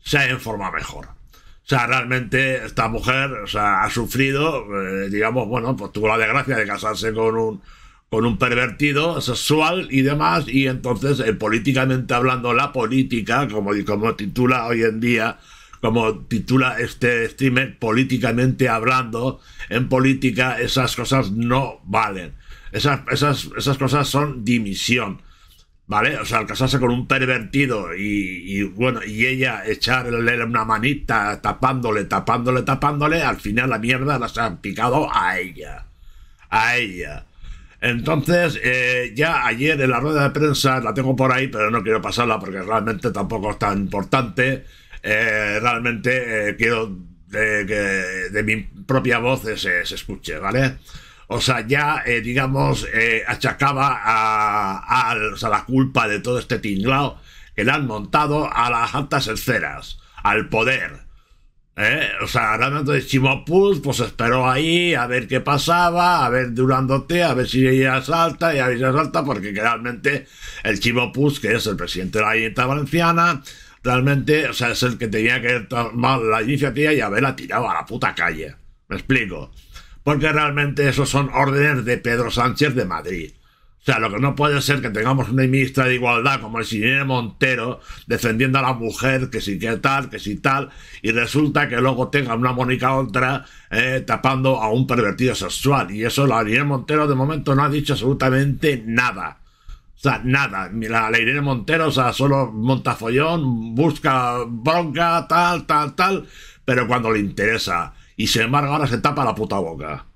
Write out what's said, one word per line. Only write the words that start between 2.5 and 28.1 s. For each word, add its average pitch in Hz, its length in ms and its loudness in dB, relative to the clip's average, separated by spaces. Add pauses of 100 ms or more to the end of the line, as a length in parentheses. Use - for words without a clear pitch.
esta 113 220 -2
mujer, 131 420 -2
o 104 160 -8
sea, 101 380 2
ha 107 60 0
sufrido, 135 840 0
eh, 98 340 -4
digamos, 110 380 0
bueno, 120 300 -2
pues 101 160 -10
tuvo 107 160 0
la 110 100 2
desgracia 120 380 0
de 110 100 0
casarse 104 460 -4
con 113 240 0
un, 110 260 -4 (460)
con 113 180 0
un 113 120 0
pervertido 139 840 0
sexual 156 680 0
y 135 140 2
demás, 151 460 2
y 135 180 2
entonces, 131 540 0
eh, 110 120 2
políticamente 127 800 0
hablando, 123 420 2
la 139 180 0
política, 123 720 0
como, 104 240 -4 (140)
como 107 320 0
titula 123 500 0
hoy 117 160 0
en 110 160 0
día, 117 400 0 (440)
como 113 380 2
titula 123 600 0
este 120 480 0
streamer, 131 500 0
políticamente 123 880 2
hablando, 120 720 0 (280)
en 123 200 0
política 127 680 2
esas 123 380 0
cosas 120 340 0
no 117 540 0
valen. 98 480 -2 (400)
Esas, 139 280 0 (120)
esas, 143 440 0
esas 131 200 0
cosas 135 320 0
son 139 340 -2
dimisión, 110 800 0 (680)
¿vale? 117 320 0
O 110 60 -6
sea, 120 140 -2
al 107 80 -2
casarse 131 340 0
con 123 100 4
un 123 160 -2
pervertido 127 880 0
y, 98 640 -4